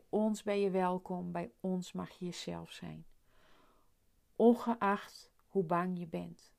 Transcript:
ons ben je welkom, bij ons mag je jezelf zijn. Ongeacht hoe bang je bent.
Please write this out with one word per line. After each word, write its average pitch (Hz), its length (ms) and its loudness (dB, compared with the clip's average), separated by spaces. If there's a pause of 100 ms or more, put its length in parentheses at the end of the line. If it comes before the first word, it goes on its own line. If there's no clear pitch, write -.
ons 214 340 2
ben 202 160 0
je 202 100 4
welkom, 180 640 0
bij 175 280 -4
ons 185 320 -2
mag 180 180 -6
je - 160 -10
jezelf 170 460 -8
zijn. 160 340 -12 (1300)
Ongeacht 233 960 2 (160)
hoe 196 160 0
bang 180 360 -2
je 175 80 -8
bent. 170 520 -10